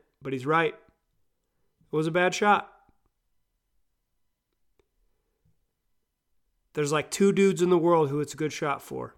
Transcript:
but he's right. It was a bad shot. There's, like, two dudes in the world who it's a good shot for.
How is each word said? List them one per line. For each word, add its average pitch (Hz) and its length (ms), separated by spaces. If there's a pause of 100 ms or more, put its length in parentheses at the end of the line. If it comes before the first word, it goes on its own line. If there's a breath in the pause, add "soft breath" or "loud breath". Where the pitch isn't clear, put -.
(220)
but 139 100
he's 127 140
right. 160 300
It - 1200
was 156 100
a 165 60
bad 180 240
shot. 208 360 (4000)
There's, 147 180
like, 147 180
two 196 220
dudes 190 320
in 180 80
the 175 80
world 160 300
who 143 100
it's 143 160
a - 20
good 151 160
shot 143 260
for. 127 380